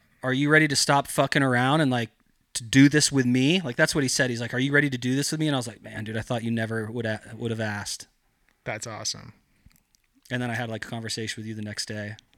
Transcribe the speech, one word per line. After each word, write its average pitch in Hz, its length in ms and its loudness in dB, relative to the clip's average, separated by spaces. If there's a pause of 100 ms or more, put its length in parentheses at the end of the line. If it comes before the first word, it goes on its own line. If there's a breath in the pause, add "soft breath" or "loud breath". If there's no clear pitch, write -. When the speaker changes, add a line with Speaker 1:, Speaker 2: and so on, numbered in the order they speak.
(220)
Speaker 1:
"Are 131 100 -2
you 139 160 2
ready 156 180 8
to 143 100 -2
stop 143 320 2
fucking 143 340 2
around 131 400 4
and, 139 80 2
like, 120 180 0 (460)
to - 80 -8
do 135 280 8
this 143 220 4
with 135 140 2
me?" 131 360 4
Like, 123 140 -8
that's 156 180 2
what 160 100 2
he 127 40 0
said. 127 220 0
He's 117 100 -4
like, 117 140 -6
"Are 127 40 -2
you 135 140 0
ready 143 180 6
to 127 80 -2
do 123 160 0
this 139 160 0
with 156 100 -4
me?" 156 60 0
And 147 80 2
I 131 40 0
was 117 100 -4
like, 110 140 -16
"Man, 107 220 -10
dude, 107 120 -8
I 110 60 -2
thought 117 200 -4
you 117 80 -2
never 113 400 -2
would 117 160 -6
a-, 110 140 -4 (160)
would 117 140 -4
have 113 100 -4
asked." 104 460 -8 (580)
Speaker 2:
That's 110 220 -8
awesome. 107 480 -10 (960)
Speaker 1:
And 123 120 -4
then 120 80 -4
I 113 40 -4
had, 117 160 -6
like, 110 160 -8
a - 20 -16
conversation 113 540 -8
with 110 40 -12
you 110 80 -10
the 107 80 -10
next 104 240 -8
day. 107 300 -10 (220)